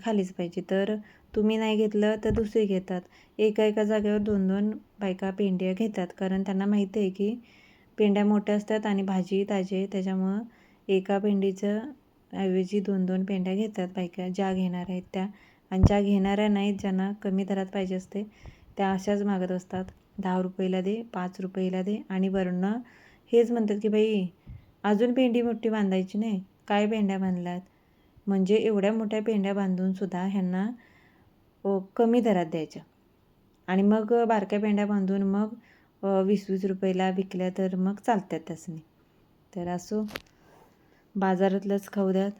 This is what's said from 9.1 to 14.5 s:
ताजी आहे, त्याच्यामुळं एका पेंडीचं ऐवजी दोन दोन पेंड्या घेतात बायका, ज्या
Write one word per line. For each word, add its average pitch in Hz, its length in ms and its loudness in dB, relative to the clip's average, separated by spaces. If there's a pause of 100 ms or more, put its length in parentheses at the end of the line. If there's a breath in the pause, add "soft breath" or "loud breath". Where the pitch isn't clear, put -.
ताजी 190 260 -2
आहे, 190 100 -2
त्याच्यामुळं 190 540 -2 (480 loud breath)
एका 190 300 2
पेंडीचं 202 600 0 (540)
ऐवजी 185 480 0
दोन 196 260 0
दोन 185 180 0
पेंड्या 190 300 -2
घेतात 202 340 -2
बायका, 180 400 -6
ज्या 190 260 -2